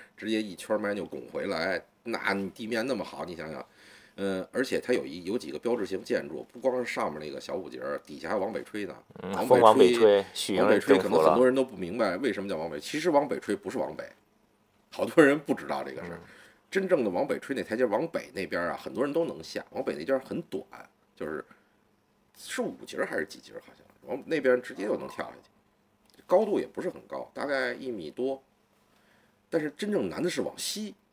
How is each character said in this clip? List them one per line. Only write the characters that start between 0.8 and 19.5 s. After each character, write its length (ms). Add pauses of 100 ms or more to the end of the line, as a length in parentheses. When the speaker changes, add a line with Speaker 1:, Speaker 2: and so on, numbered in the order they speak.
Speaker 1:
拱 160 (100)
回 160
来， 360 (200)
那 300
你 180
地 140
面 220
那 80
么 80
好， 220
你 100
想 160
想， 140 (520)
嗯， 340
而 120
且 160
它 140
有 120
一， 180
有 140
几 140
个 60
标 180
志 100
性 180
建 260
筑， 220
不 80
光 180
是 160
上 180
面 80
那 120
个 80
小 160
五 140
节 120
儿， 240
底 140
下 100
还 60
往 180
北 100
吹 220
呢。 100 (280)
Speaker 2:
嗯， 80
Speaker 1:
往 160
北 0
吹， 80
Speaker 2:
风 60
往 160
北 160
吹， 400
许 220
迎 60
Speaker 1:
往 80
北 100
吹， 180
Speaker 2:
征 120
服 0
了。 0
Speaker 1:
可 80
能 120
很 80
多 80
人 100
都 80
不 120
明 220
白 200
为 140
什 120
么 40
叫 100
往 120
北， 100
其 200
实 100
往 180
北 120
吹 160
不 160
是 60
往 180
北， 80 (880)
好 140
多 180
人 160
不 160
知 100
道 180
这 80
个 120
事 80
儿。 60
Speaker 2:
嗯。 100 (420)
Speaker 1:
真 180
正 160
的 60
往 180
北 120
吹 160
那 80
台 120
阶 80
儿， 40
往 200
北 260
那 120
边 160
儿 100
啊， 60
很 160
多 100
人 80
都 140
能 180
下， 280